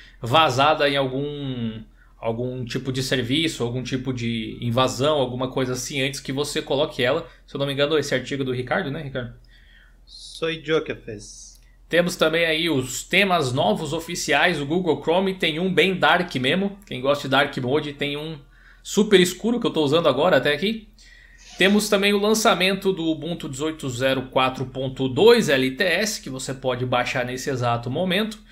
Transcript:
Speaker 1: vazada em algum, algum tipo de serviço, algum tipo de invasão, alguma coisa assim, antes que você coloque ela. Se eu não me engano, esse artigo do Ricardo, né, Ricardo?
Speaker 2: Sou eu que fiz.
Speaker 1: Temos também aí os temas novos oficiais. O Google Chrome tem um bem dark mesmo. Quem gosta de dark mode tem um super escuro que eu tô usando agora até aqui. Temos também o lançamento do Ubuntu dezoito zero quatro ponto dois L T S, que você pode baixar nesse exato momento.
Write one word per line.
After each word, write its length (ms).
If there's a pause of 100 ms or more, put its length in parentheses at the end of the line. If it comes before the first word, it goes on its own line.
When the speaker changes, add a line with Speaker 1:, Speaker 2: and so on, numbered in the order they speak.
(200)
Speaker 1:
vazada 680
em 80
algum, 840 (380)
algum 460
tipo 260
de 100
serviço, 640
algum 180
tipo 300
de 480
invasão, 600
alguma 300
coisa 220
assim, 300
antes 180
que 140
você 280
coloque 400
ela. 280 (180)
Se 80
eu 40
não 60
me 60
engano, 260
esse 160
artigo 300
do 80
Ricardo, 400
né, 120
Ricardo? 300 (720)
Speaker 2:
Sou 440
eu 340
que 100
fiz. 680 (260)
Speaker 1:
Temos 300
também 280
aí 240
os 340
temas 500
novos 400
oficiais. 680
O 60
Google 360
Chrome 320
tem 280
um 120
bem 240
dark 380
mesmo. 500
Quem 140
gosta 260
de 60
dark 280
mode 340
tem 240
um 200 (460)
super 380
escuro 400
que 40
eu 60
tô 100
usando 280
agora 260
até 180
aqui. 360 (680)
Temos 300
também 240
o 80
lançamento 720
do 140
Ubuntu 420
dezoito 420
zero 340
quatro 420
ponto 420
dois 400
L 240
T 140
S, 360
que 80
você 240
pode 320
baixar 380
nesse 260
exato 400
momento. 500 (120)